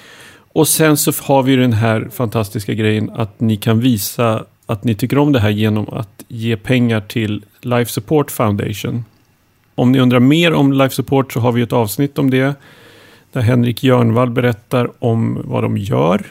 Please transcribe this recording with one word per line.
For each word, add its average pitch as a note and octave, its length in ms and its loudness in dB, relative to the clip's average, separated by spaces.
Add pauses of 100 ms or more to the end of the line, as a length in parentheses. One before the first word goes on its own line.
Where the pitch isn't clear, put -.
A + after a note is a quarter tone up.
(540)
Och D#3+ 140 2
sen D#3 300 2
så - 120 -2
f-, - 140 -4
har C#3 200 2
vi C3+ 120 2
den B2+ 180 2
här A2 400 0
fantastiska A2 600 -4
grejen G#2+ 420 0
att A2 240 -6
ni A2 180 0
kan A2 220 0
visa A#2 640 0 (220)
att G#2+ 180 -6
ni A#2 120 0
tycker C3 220 -2
om D3 140 2
det C3 80 2
här G#2 100 2
genom G#2+ 400 0
att - 380 -12
ge A2+ 300 -4
pengar A#2+ 440 0
till G#2 420 -6 (180)
Life A#2+ 300 -2
Support - 400 -2
Foundation. A2+ 760 -4 (680)
Om B2+ 160 4
ni C3 80 4
undrar B2+ 200 4
mer D#3 340 4
om C#3 200 4
Life C3+ 220 2
Support C3+ 380 -2
så B2+ 60 -2
har B2 120 2
vi A#2+ 100 0
ett A#2+ 120 -2
avsnitt B2+ 440 -2
om C#3 120 0
det, C3 240 0 (800)
där C3 100 -4
Henrik A#2+ 420 0
Jörnvall B2 460 2
berättar A#2+ 600 -2 (100)
om A2+ 440 -2
vad A#2 200 -4
de A2 140 -2
gör. C3+ 540 0